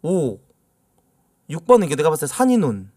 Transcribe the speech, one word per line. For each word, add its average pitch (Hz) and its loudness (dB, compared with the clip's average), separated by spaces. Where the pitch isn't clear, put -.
오. 151 -4
육 165 -12
번은 220 6
이게 143 -4
내가 151 0
봤을 156 -2
때 - -10
산이 254 2
눈. 104 -2